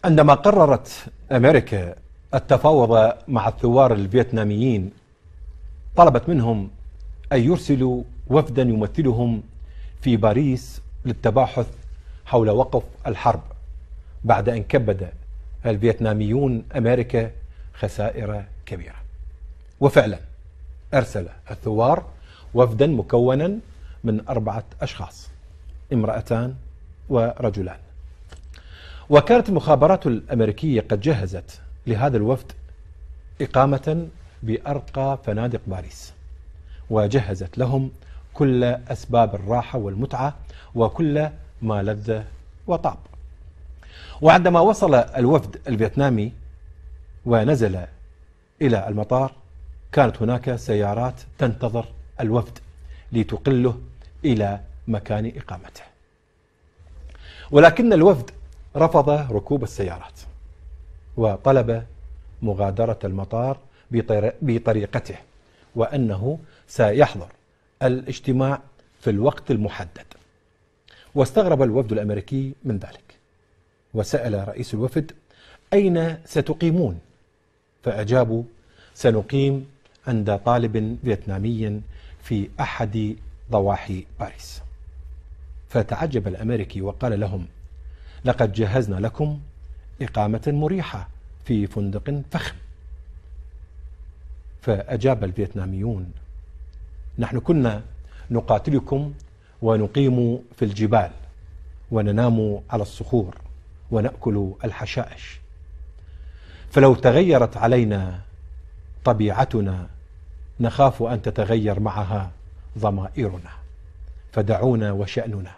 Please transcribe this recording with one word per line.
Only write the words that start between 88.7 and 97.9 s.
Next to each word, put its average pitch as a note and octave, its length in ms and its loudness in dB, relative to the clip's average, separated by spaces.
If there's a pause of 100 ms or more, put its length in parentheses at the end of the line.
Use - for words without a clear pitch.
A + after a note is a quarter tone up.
لكم D3 440 -4 (640)
إقامة G#2+ 460 -2
مريحة D3 640 -2 (360)
في G#2 220 0
فندق G#2 540 -4 (100)
فخم." - 240 -6 (2000)
فأجاب A2 640 0
الفيتناميون: F#2+ 880 -6 (1080)
"نحن A#2 200 -2
كنا A#2+ 440 2 (480)